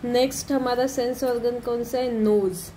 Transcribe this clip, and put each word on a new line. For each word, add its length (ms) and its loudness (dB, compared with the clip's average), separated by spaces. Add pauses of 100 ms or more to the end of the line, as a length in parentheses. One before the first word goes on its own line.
Next 480 0
हमारा 340 2
sense 380 -2
organ 360 0
कौन 240 -2
सा 140 -4
है? 160 0
Nose। 500 2 (120)